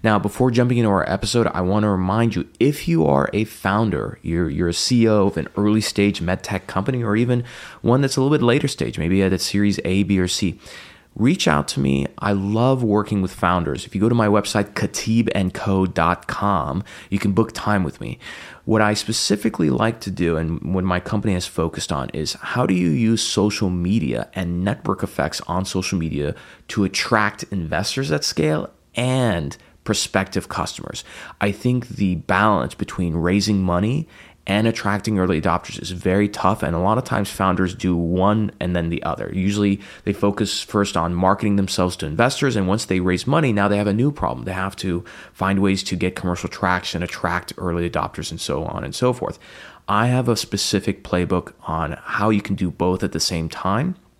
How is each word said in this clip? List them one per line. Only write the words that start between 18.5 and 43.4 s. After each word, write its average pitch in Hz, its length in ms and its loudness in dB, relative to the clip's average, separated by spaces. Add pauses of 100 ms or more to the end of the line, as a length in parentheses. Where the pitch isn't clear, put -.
What 110 160 4
I 104 120 4
specifically 113 760 0
like 113 320 0
to 98 100 -6
do 82 240 0
and 80 380 -2
what 92 100 0
my 90 160 0
company 104 340 -2
has 90 120 -2
focused 82 440 -4
on 69 200 -4
is 78 240 -6
how - 320 -4
do 95 80 2
you 180 160 2
use 113 320 2
social 104 480 0
media 87 640 0
and 87 280 -4
network 101 400 -2
effects - 460 -4
on 90 160 -2
social 95 340 -4
media 76 380 -2 (320)
to 101 160 0
attract 104 600 0
investors 95 680 -4
at 76 100 0
scale 156 480 -2 (240)
and 117 640 0 (320)
prospective - 640 -2
customers. - 520 -6 (380)
I 104 100 2
think 123 380 -2
the 92 280 0
balance 92 580 2
between 87 400 -4
raising 98 480 2
money 104 440 0 (420)
and 107 180 2
attracting 104 520 0
early 90 220 2
adopters 85 400 -2
is 87 100 -10
very 95 380 2
tough. - 340 0
And 82 120 -2
a 82 60 0
lot 107 180 2
of 127 60 -4
times 104 260 -2
founders 92 440 0
do 92 200 0
one 92 640 2
and 87 160 -2
then 85 140 0
the 85 140 -4
other. - 300 -6
Usually 101 480 2 (240)
they 98 100 0
focus 101 480 0
first 101 340 0
on 85 180 0
marketing 101 420 2
themselves 92 400 0
to - 100 -6
investors. 85 500 2
And 98 100 2
once 101 200 0
they 92 120 0
raise 90 280 0
money, 143 260 2